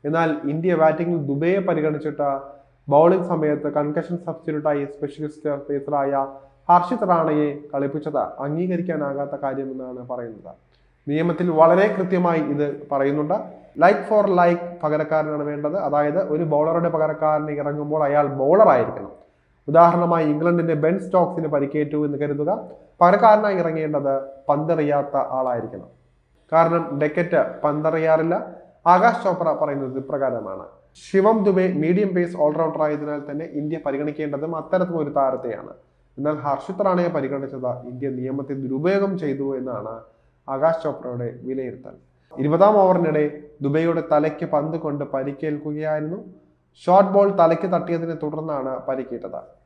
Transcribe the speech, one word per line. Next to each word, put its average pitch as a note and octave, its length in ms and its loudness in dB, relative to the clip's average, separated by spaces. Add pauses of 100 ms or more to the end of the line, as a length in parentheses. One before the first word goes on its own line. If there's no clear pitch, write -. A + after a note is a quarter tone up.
എന്നാൽ D#3+ 400 0
ഇന്ത്യ E3 300 0
ബാറ്റിംഗിൽ D#3 520 2
ദുബെയെ D#3+ 320 0
പരിഗണിച്ചിട്ട് D3+ 800 -2 (500)
ബൗളിംഗ് E3+ 360 6
സമയത്ത് D3+ 480 -2
കൺകഷൻ D3+ 440 -2
സബ്സ്റ്റിറ്റ്യൂട്ടായി D3+ 680 -4
സ്പെഷ്യലിസ്റ്റ് C#3+ 840 -8
പേസറായ C#3 580 -2 (440)
ഹർഷിത് G#3 380 4
റാണയെ D3+ 500 2 (160)
കളിപ്പിച്ചത് C#3+ 440 -4
അംഗീകരിക്കാനാകാത്ത D3 1120 -4
കാര്യമെന്നാണ് C3 800 -8
പറയുന്നത്. A#2 460 -12 (540)
നിയമത്തിൽ E3 420 0
വളരെ E3+ 480 6
കൃത്യമായി F3+ 420 0
ഇത് D3 420 -2 (100)
പറയുന്നുണ്ട്. C#3+ 420 0 (440)
ലൈക്ക് G3 220 6
for G3+ 360 2
ലൈക്ക് F3 460 2
പകരക്കാരനാണ് D3+ 600 -2
വേണ്ടത്. D3 340 -4
അതായത് D3 520 0
ഒരു D#3 160 0
ബൗളറുടെ D#3+ 440 2
പകരക്കാരന് D#3 600 0
ഇറങ്ങുമ്പോൾ D3 540 -2
അയാൾ C#3+ 220 2
ബൗളർ D3 420 6
ആയിരിക്കണം. - 440 2 (560)
ഉദാഹരണമായി E3+ 580 6
ഇംഗ്ലണ്ടിന്റെ E3 480 2
ബെൻ D#3+ 240 2
സ്റ്റോക്സിന് E3+ 500 0
പരിക്കേറ്റു D3 580 -2
എന്ന് C#3+ 120 -4
കരുതുക, D3 500 -2 (320)
പകരക്കാരനായി G#3 560 6
ഇറങ്ങേണ്ടത് D3+ 680 -2 (260)
പന്തെറിയാത്ത D3 680 0
ആളായിരിക്കണം. B2 800 -4 (560)
കാരണം E3 500 2
ഡെക്കറ്റ് D#3 640 0
പന്തെറിയാറില്ല. D#3+ 840 0 (400)
ആകാശ് F#3 380 6
ചോപ്ര E3 400 0
പറയുന്നത് C3+ 340 -4
ഇപ്രകാരമാണ്. A#2+ 640 -4 (500)
ശിവം G3+ 320 4
ദുബെ F#3 280 2
മീഡിയം F3+ 360 2
പേസ് F3+ 280 -2
ഓൾറൗണ്ടർ D#3 460 0
ആയതിനാൽ D3 480 -4
തന്നെ D3+ 140 -8
ഇന്ത്യ D3+ 420 -6
പരിഗണിക്കേണ്ടതും D3 680 -4
അത്തരത്തിലൊരു E3+ 540 -2
താരത്തെയാണ്. B2+ 580 -2 (500)
എന്നാൽ D3 160 -2
ഹർഷിത് D3 500 -4
റാണയെ F3+ 240 2
പരിഗണിച്ചത് C3+ 580 -6
ഇന്ത്യ B2 420 -8
നിയമത്തെ C3+ 460 -6
ദുരുപയോഗം E3+ 640 -2
ചെയ്തു C3+ 380 -4
എന്നാണ് A2+ 440 -8 (480)
ആകാശ് D3+ 360 0
ചോപ്രയുടെ B2 580 -8
വിലയിരുത്തൽ. B2+ 480 -8 (480)
ഇരുപതാം E3+ 380 4
ഓവറിനിടെ E3 640 2 (220)
ദുബെയുടെ D#3+ 400 0 (100)
തലയ്ക്ക് D3+ 340 0
പന്ത് D#3 300 -2
കൊണ്ട് D3 280 -6
പരിക്കേൽക്കുകയായിരുന്നു. D3+ 1120 -6 (720)
ഷോർട്ട് F#3 240 6
ബോൾ G3+ 200 4
തലയ്ക്ക് F3+ 440 2
തട്ടിയതിനെ E3 400 -4
തുടർന്നാണ് D3+ 720 -6
പരിക്കേറ്റത്. A#2+ 520 -8 (260)